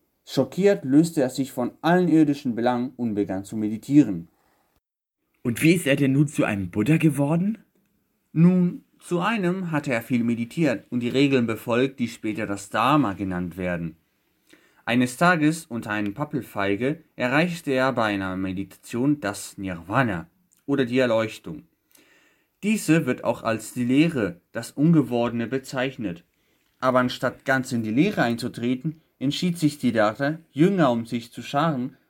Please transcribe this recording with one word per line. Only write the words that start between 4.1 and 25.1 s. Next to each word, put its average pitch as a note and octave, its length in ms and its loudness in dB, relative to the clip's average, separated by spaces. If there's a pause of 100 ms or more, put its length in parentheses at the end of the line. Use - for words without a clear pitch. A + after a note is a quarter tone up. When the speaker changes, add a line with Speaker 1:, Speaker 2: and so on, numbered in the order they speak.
Speaker 2:
Und A#2+ 200 -4
wie D#3+ 120 6
ist E3+ 140 -2
er C#3 80 4
denn C#3 160 2
nun C#3+ 160 4
zu D3 160 -2
einem G2 260 -2
Buddha A#2 280 2
geworden? E3 640 0 (760)
Speaker 1:
Nun, F3 500 4 (160)
zu F3 200 -4
einem F#3 520 -2
hatte C#3+ 220 -2
er A#2 80 0
viel A#2 220 -2
meditiert A#2 680 -2
und B2 100 -4
die A#2+ 100 -2
Regeln C3 380 4
befolgt, A#2+ 520 -2
die A#2 100 -2
später A2 360 -6
das G2 240 -8
Dharma A#2+ 440 2
genannt F2+ 440 -6
werden. F2 380 -4 (880)
Eines B2 340 0
Tages E3 480 2
unter A2+ 260 -8
einem G#2 220 -4
Pappelfeige A2+ 920 -4 (120)
erreichte D3+ 560 -2
er C3 220 0
bei A#2 120 0
einer F#2+ 300 -2
Meditation G2 840 -4
das - 360 -8
Nirvana F#2+ 680 -4 (380)
oder C3+ 200 0
die B2 140 -2
Erleuchtung. A2+ 640 -2 (1000)
Diese E3 420 2
wird B2+ 180 -2
auch A#2+ 200 -2
als A2 300 -4
die B2 120 -4
Lehre, B2+ 560 2 (100)
das A#2+ 200 -10
Ungewordene A#2+ 760 2